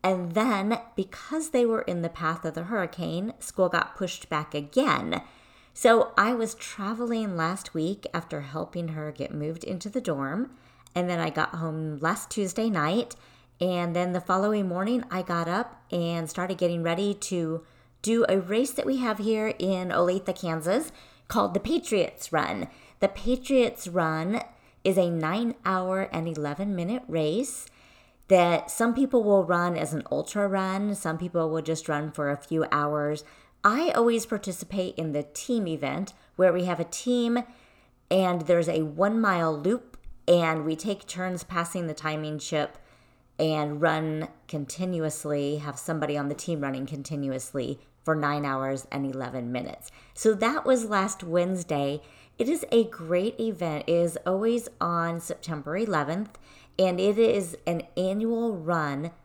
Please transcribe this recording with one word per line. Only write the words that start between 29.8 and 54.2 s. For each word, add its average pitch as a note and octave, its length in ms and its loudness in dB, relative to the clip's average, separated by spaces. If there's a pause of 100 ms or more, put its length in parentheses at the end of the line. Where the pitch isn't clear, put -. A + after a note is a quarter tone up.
an D3 80 -2 (100)
ultra F3+ 340 0
run. G3 480 0
Some E3 220 -4
people E3+ 320 0
will D#3+ 140 0
just D#3+ 260 -2
run D3+ 240 -2
for D3 180 -2
a C#3+ 60 0
few D#3+ 340 0
hours. D3 540 0 (400)
I C4 280 4
always A#3 340 4
participate F#3 720 -4
in D#3+ 160 -2
the D3 100 0
team A3+ 440 -2
event D3+ 460 -2 (240)
where F#3 160 6
we F3+ 140 2
have F3 120 0
a E3 60 0
team A#3+ 580 0 (680)
and F3+ 320 4
there's E3+ 260 4
a D#3+ 140 2
one F3+ 360 2
mile E3+ 400 2
loop, G3+ 380 -2 (320)
and D#3+ 380 4
we D#3+ 100 0
take G3 300 -6
turns F3+ 360 -6
passing E3+ 440 -4
the D#3 80 -4
timing D3+ 440 -4
chip - 380 -2 (640)
and D3 420 0
run D#3 480 0 (180)
continuously, D3+ 1120 -2
have D3 220 -8
somebody D3 400 -2
on C#3+ 100 -2
the C#3+ 60 -2
team D#3 260 -4
running C3+ 240 -4
continuously C#3 960 -4 (220)
for D#3+ 120 2
nine D3 300 0
hours C3+ 480 -2
and C#3 140 -2
eleven B2+ 440 -6
minutes. - 400 -6 (220)
So A3 220 4
that A#3 320 0
was B3 180 4
last G3 400 -2
Wednesday. E3 800 0 (360)
It A#3+ 120 2
is E4 200 -2
a A3+ 140 6
great F3+ 560 -2
event. E3+ 460 -2
It E3+ 80 4
is E3+ 320 2